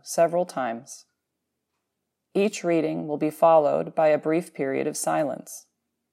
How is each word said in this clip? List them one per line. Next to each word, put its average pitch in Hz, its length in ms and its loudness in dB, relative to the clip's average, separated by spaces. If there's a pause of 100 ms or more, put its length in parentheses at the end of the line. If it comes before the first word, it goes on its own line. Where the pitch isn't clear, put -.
several 170 420 0
times. 127 640 -8 (1300)
Each 202 280 0
reading 165 460 0
will 147 80 -4
be 151 140 -2
followed 160 640 4
by 156 140 2
a 151 100 4
brief 160 340 -2
period 135 340 -4
of 143 80 -4
silence, - 680 -6 (480)